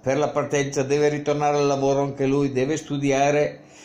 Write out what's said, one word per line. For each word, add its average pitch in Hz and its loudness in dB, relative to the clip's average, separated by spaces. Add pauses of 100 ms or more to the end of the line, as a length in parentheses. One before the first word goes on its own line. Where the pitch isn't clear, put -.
per 131 0
la 147 2
partenza, 143 -2
deve 147 2
ritornare 147 0
al 147 2
lavoro 139 2
anche 139 -2
lui, 139 0
deve 131 -2
studiare, 143 0 (240)